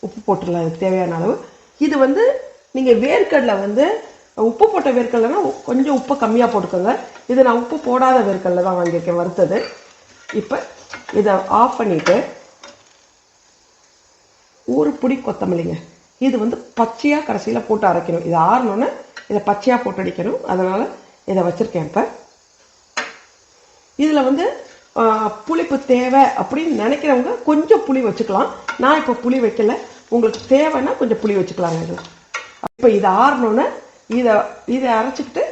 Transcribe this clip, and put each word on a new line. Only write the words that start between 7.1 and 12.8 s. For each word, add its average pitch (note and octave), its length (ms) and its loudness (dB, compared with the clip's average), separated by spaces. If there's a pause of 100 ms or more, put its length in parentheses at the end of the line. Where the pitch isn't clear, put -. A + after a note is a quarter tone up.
இது B3+ 160 6
நான் A#3 140 2
உப்பு D4+ 160 -6 (100)
போடாத B3+ 300 4 (100)
வேர்க்கடலை F#3 400 0
தான் F#3 120 0
வாங்கியிருக்கேன் E3+ 420 -2
வறுத்தது. F3 360 0 (840)
இப்ப - 180 -4 (600)
இதை G3+ 120 4 (260)
ஆஃப் C4 200 2
பண்ணிட்டு F3+ 360 2 (2750)